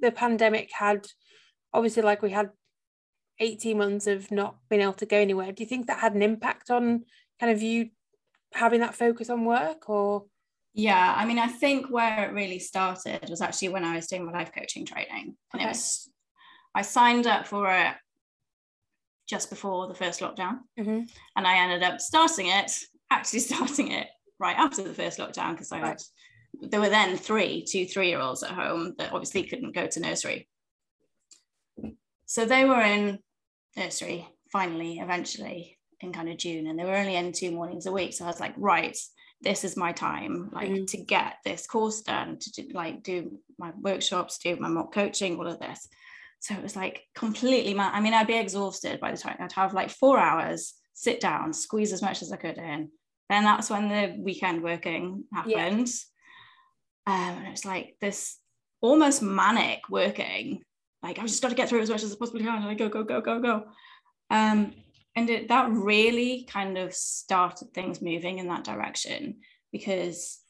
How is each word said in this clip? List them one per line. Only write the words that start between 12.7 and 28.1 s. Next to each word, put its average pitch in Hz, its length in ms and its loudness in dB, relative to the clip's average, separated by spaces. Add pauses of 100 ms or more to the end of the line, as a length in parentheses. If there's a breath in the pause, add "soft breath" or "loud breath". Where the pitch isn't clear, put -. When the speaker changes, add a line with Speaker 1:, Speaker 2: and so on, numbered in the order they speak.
Speaker 2:
was 170 120 -6
actually 185 280 -2
when 185 140 -2
I 170 120 -2
was 165 120 -6
doing 180 180 -6
my 165 60 -8
life 170 240 -6
coaching - 300 -8
training. - 500 -10 (160)
And - 100 -6
it - 40 0
Speaker 1:
Okay. - 40 0
Speaker 2:
was - 400 -4 (680 soft breath)
I 196 80 2
signed 240 440 6
up 202 200 2
for 202 240 0
it 180 220 2 (1300)
just - 220 -6
before 185 380 -6
the 180 80 -12
first 175 260 -4
lockdown. 190 380 -6 (200)
Speaker 1:
Mm-hmm. 220 220 -2 (340 loud breath)
Speaker 2:
And 196 120 2
I 185 120 6
ended 180 240 4
up 175 180 0
starting 320 460 4
it, 190 240 2 (400)
actually - 280 0
<laughs> - 120 -2
starting - 400 0
it - 160 -4 (320)
right 175 180 0
after 277 260 4
the 170 100 -8
first 175 260 -6
lockdown, - 380 -6
'cause - 140 -14
I 165 100 -6
Speaker 1:
Right. - 80 -2
Speaker 2:
had, - 120 -8 (720 soft breath)
there 208 100 2
were 208 80 4
then 196 280 6
three, 175 460 0
two 185 220 -2
three-year-olds 160 580 0